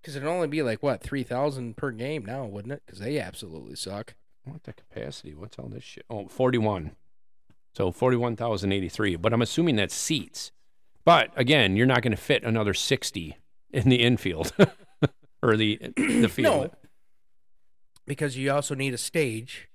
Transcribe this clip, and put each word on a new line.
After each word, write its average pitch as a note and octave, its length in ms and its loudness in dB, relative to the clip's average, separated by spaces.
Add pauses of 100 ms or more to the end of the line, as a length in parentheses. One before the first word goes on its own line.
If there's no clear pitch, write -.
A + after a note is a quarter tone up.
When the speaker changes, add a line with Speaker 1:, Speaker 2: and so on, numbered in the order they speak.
Speaker 1:
'Cause C#3+ 140 -12
it'd C#3 120 -6
only E3+ 200 0
be D3+ 140 -2
like, A2+ 200 -2
what, C3+ 180 0
three C#3 220 -6
thousand B2 560 -4
per C#3 120 -4
game B2 360 -8
now, C3 180 -8
wouldn't G#2 300 -10
it? - 120 -14
'Cause F#2 120 -20
they C3 200 -4
absolutely D#2+ 560 -10
suck. G2+ 400 -10 (300)
Speaker 2:
What D3+ 200 -16
the - 100 -16
capacity? - 600 -14
What's F2+ 240 -16
all F2+ 100 -12
this A2+ 140 -12
shit? - 280 -20
Oh, G2+ 180 -8
forty-one. G#2+ 680 0 (800)
So F#2 160 0
forty-one A#2+ 460 0
thousand G2+ 360 -2
eighty-three. F#2+ 440 -2
But G#2 160 0
I'm A#2 80 2
assuming D3+ 360 2
that's G2 180 0
seats. - 580 -6 (540)
But, D#3+ 300 6
again, B2 400 4
you're A#2+ 100 6
not B2+ 160 4
gonna G#2+ 140 2
fit - 280 0
another A2 300 2
sixty - 640 -4 (320)
in B2 180 2
the B2 140 6
infield F#2+ 500 2 (460)
<laughs> - 440 -4
or A2+ 140 4
the, G#2+ 220 2 (180)
the A#3+ 320 4
field. - 360 2
Speaker 1:
No. - 60 -6 (1300)
Because C#3+ 320 -4
you C3+ 160 0
also C#3+ 220 0
need C3+ 180 -2
a A#2 60 -6
stage. B2 760 -4